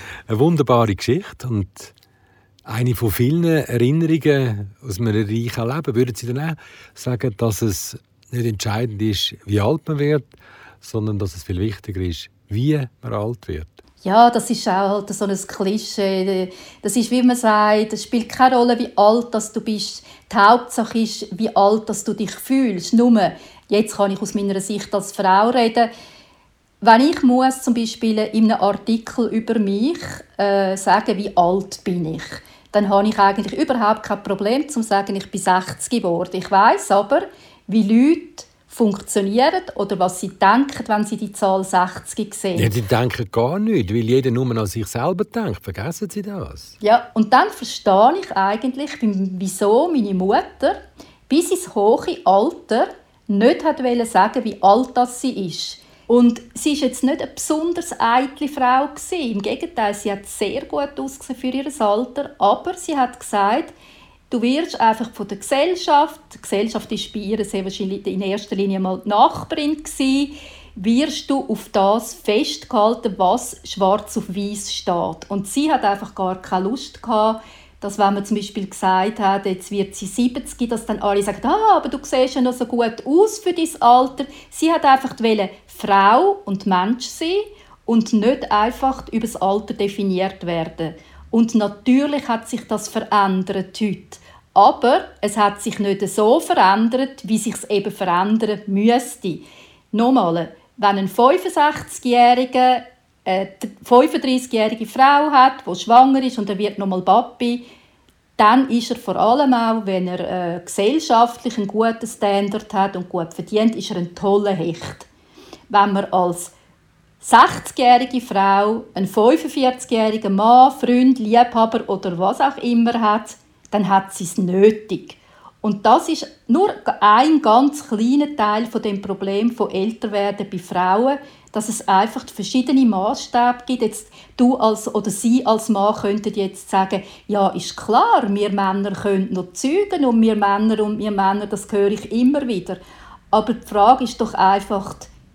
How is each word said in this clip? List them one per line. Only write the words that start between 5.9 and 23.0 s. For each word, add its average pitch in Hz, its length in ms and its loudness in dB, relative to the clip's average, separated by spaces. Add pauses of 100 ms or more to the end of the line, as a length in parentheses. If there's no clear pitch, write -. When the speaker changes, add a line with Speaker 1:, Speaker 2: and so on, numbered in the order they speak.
Speaker 1:
Würden 123 200 0
Sie 120 160 -10
dann 143 200 -6
auch 156 60 -8 (360)
sagen, 123 460 -6
dass 113 240 -2
es - 360 -4 (320)
nicht 120 140 -4
entscheidend 110 560 -4
ist, 107 360 -2 (100)
wie 104 120 0
alt 120 300 0
man 151 100 -2
wird, 143 260 0 (560)
sondern 107 380 -4
dass 98 160 -4
es 90 100 -16
viel 90 140 -6
wichtiger 95 440 -6
ist, 87 260 -6 (200)
wie 139 300 0 (220)
man 117 140 -8
alt 107 340 -6
wird? 78 200 -10 (340)
Speaker 2:
Ja, 226 280 6
das 233 180 -2
ist - 200 -4
auch 196 220 0
halt 202 220 -4
so 208 120 -6
ein 196 120 -2
Klischee. 190 1120 -4 (320)
Das 202 140 -2
ist, 233 140 0
wie 247 120 2
man 247 140 4
sagt, 214 560 2
es 214 120 -8
spielt 226 240 -4
keine 254 280 4
Rolle, 240 220 2
wie - 180 -8
alt 226 360 4
das 220 200 -4
du 226 80 -6
bist. 214 440 -6 (280)
Die 196 40 -4
Hauptsache 233 600 4
ist, 220 280 -4 (100)
wie 214 180 -4
alt 214 340 4
das 202 160 -6
du 214 100 -4
dich 202 160 -6
fühlst. 240 640 -2
Nur, 226 380 4 (360)